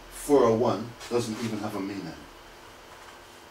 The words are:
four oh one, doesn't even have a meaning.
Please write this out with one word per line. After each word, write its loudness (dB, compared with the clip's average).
four 6
oh 6
one, 0
doesn't 0
even -4
have -6
a -4
meaning. -8